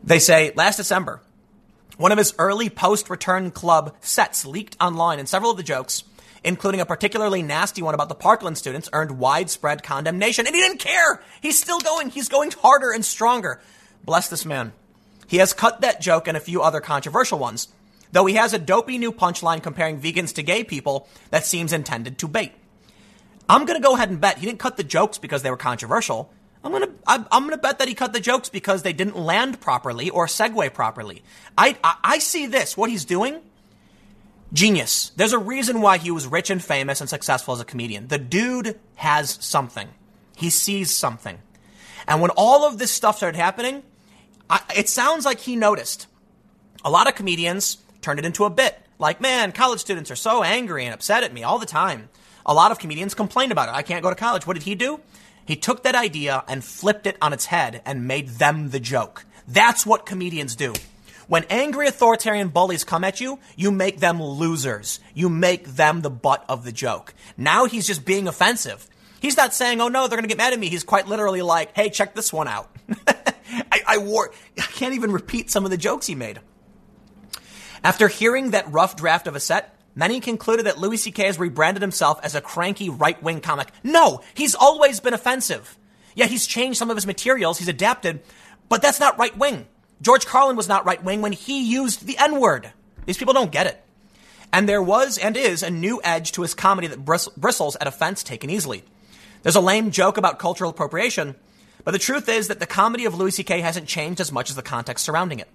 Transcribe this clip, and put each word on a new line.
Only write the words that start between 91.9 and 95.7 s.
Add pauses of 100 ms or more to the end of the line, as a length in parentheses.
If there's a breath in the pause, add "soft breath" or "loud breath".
the
N-word. (340)
These
people
don't
get
it. (720 soft breath)
And
there
was
and
is
a